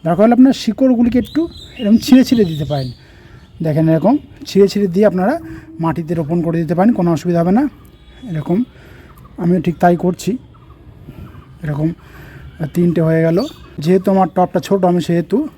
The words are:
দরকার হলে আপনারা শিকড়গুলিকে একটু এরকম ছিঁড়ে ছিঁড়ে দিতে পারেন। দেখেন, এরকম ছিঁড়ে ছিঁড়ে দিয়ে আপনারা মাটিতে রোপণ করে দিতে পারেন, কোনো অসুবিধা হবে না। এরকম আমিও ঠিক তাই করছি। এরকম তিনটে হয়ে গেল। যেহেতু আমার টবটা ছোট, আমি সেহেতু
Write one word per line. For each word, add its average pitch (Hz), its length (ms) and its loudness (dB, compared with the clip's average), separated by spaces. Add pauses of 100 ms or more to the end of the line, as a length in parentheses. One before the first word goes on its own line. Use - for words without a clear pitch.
দরকার 175 200 2
হলে 240 120 4
আপনারা 254 240 6
শিকড়গুলিকে 240 600 0
একটু 285 180 -4 (380)
এরকম 226 260 2
ছিঁড়ে 254 220 6
ছিঁড়ে 226 240 2
দিতে 151 200 -6
পারেন। 135 180 -4 (760)
দেখেন, 160 240 0
এরকম 160 240 2 (340)
ছিঁড়ে 196 240 4
ছিঁড়ে 202 240 -2
দিয়ে 208 160 2
আপনারা 185 220 -2 (500)
মাটিতে 165 360 -4
রোপণ 165 260 -4
করে 165 160 -2
দিতে 160 160 -4
পারেন, 202 160 4
কোনো 175 220 0
অসুবিধা 170 260 -2
হবে 180 180 0
না। 285 40 2 (680)
এরকম 165 260 -2 (840)
আমিও 175 240 2
ঠিক 175 160 -2
তাই 175 220 4
করছি। 180 280 -4 (1300)
এরকম 151 240 -4 (880)
তিনটে 175 340 0
হয়ে 160 180 2
গেল। 165 120 2 (460)
যেহেতু 185 300 2
আমার 190 220 2
টবটা 180 320 0
ছোট, 196 140 0 (100)
আমি 175 160 0
সেহেতু 170 300 -2 (200)